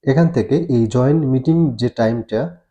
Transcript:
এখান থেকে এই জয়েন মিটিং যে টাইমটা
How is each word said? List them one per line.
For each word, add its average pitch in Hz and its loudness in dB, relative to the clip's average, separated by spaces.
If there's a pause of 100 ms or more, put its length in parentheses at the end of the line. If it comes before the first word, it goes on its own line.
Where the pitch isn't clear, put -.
এখান 156 2
থেকে 135 0
এই 120 0
জয়েন 127 2
মিটিং 139 0
যে 120 -2
টাইমটা 117 -4 (120)